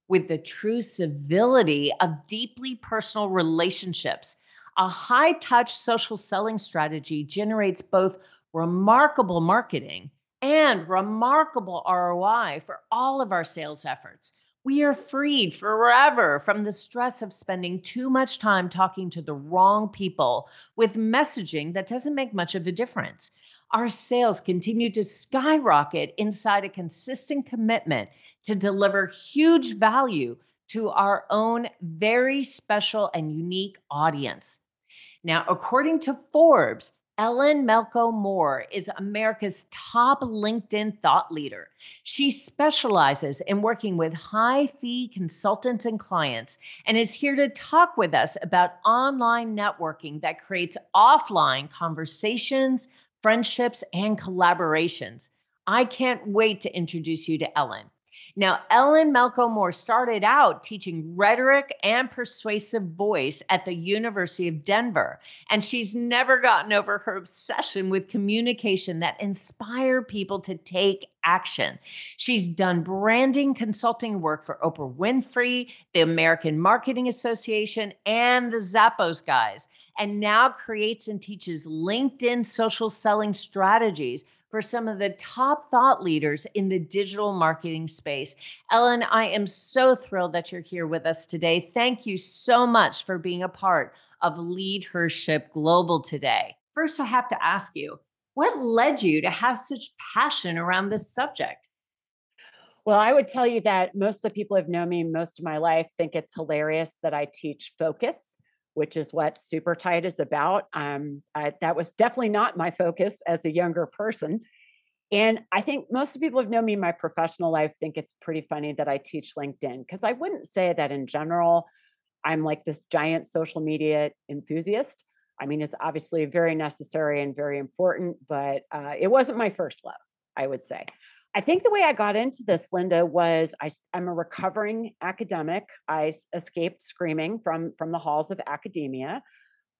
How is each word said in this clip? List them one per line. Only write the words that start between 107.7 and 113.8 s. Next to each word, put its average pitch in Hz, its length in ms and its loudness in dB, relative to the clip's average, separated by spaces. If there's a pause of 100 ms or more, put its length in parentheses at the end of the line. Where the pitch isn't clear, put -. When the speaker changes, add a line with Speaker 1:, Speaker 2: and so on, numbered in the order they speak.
Speaker 2:
focus, 165 580 -4 (380)
which 151 220 -4
is 156 160 -6
what 156 240 -2
Super 165 380 -4
Tight 170 300 -2
is 170 160 -6
about. 151 520 0
Um, 143 500 -6 (120)
I, 147 260 -4
that 170 140 0
was 170 160 -4
definitely 233 380 0
not 208 280 0
my 170 140 -2
focus 180 560 -2
as 170 180 -2
a 160 60 0
younger 170 340 0